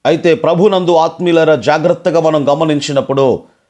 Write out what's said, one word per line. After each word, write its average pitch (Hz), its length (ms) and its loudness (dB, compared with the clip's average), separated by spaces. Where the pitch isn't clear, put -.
అయితే 160 280 0
ప్రభునందు 175 640 0
ఆత్మీయులారా, 165 580 0
జాగ్రత్తగా 156 680 0
మనం 156 280 0
గమనించినప్పుడు 139 920 -2